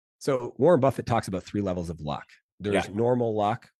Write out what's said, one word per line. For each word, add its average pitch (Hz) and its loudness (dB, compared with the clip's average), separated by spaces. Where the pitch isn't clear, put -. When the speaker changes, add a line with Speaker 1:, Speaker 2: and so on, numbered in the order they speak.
Speaker 1:
so 123 -2
Warren 151 6
Buffett 135 0
talks 113 0
about 92 -4
three - -4
levels 90 -4
of 80 -10
luck. 71 -8
There's 98 0
Speaker 2:
Yeah. 92 -12
Speaker 1:
normal 117 0
luck, 107 -2